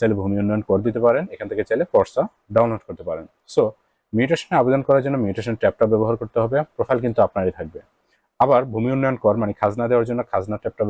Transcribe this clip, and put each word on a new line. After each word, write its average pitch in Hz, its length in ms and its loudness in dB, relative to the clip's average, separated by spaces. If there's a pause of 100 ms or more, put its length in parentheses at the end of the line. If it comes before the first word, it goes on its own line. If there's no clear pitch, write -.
চাইলে 110 200 2
ভূমি 98 220 -2
উন্নয়ন 104 260 0
কর 98 180 2
দিতে 113 200 -2
পারেন, 131 180 2 (100)
এখান 107 160 -12
থেকে 104 180 -4
চাইলে 135 160 0 (100)
পর্চা 110 280 2 (320)
ডাউনলোড 113 340 0
করতে 87 200 -14
পারেন। 80 180 -8 (280)
So, 143 80 4 (500)
মিউটেশনে 143 480 0
আবেদন 135 260 2
করার 135 180 4
জন্য 139 200 -2
মিউটেশন 110 360 -4
ট্যাবটা 107 320 2
ব্যবহার 110 280 2
করতে 117 220 -4
হবে, 117 140 -2 (200)
প্রোফাইল 123 280 0
কিন্তু 117 220 0
আপনারই 92 320 -2
থাকবে। 80 220 -12 (600)
আবার 131 200 6 (120)
ভূমি 113 220 -2
উন্নয়ন 131 300 0
কর 104 180 4
মানে 101 180 -2
খাজনা 107 300 0
দেওয়ার 120 180 2
জন্য 120 120 -4 (100)
খাজনা 101 320 -4
ট্যাবটা - 280 -4